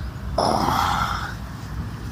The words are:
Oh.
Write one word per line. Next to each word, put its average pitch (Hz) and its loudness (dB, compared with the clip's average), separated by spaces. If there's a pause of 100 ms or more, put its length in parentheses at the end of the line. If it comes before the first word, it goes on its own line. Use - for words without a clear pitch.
(360)
Oh. - 4 (1500)